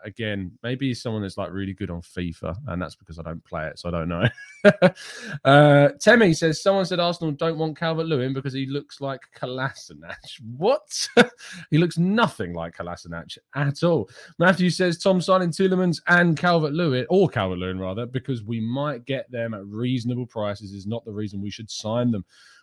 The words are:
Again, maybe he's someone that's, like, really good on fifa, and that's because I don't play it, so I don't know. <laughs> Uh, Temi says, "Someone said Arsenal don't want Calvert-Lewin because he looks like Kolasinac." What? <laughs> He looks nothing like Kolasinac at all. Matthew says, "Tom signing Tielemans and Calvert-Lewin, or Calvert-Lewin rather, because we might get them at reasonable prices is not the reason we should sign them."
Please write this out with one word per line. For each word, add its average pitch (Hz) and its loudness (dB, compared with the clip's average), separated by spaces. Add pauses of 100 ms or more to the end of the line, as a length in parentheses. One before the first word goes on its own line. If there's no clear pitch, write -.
Again, 101 -6 (100)
maybe 127 -4
he's 120 -6
someone 107 -4
that's, 92 -8
like, 90 -6
really 98 -6
good 90 -8
on 87 -8
fifa, 85 -8 (120)
and 90 -6
that's 82 -8
because - -18
I 82 -12
don't 82 -10
play 78 -8
it, 76 -10
so 87 -8
I - -4
don't 85 -2
know. 87 0 (360)
<laughs> 190 6 (560)
Uh, 143 8 (100)
Temi 214 6
says, 160 0
"Someone 196 2
said 175 -2
Arsenal 170 -2
don't 160 -2
want 156 -4
Calvert-Lewin 160 -2
because 135 -6
he 135 -4
looks 143 -8
like 135 -6 (140)
Kolasinac." 127 -8 (400)
What? 240 -2
<laughs> 240 6 (420)
He 147 4
looks 165 2
nothing 175 0
like 85 -8
Kolasinac 85 -12 (180)
at 143 -2
all. 165 2 (280)
Matthew 180 4
says, 175 0
"Tom 185 2
signing 185 2
Tielemans 185 2
and 175 4
Calvert-Lewin, 156 2
or 180 4
Calvert-Lewin 92 -2
rather, 95 -6
because 127 -6
we 113 -6
might 123 -4
get 131 -6
them 117 -6
at 98 -10
reasonable 120 -4
prices 104 -6
is 98 -12
not 113 -8
the 110 -12
reason 101 -8
we 101 -8
should 107 -14
sign 120 -2
them." 101 -4 (380)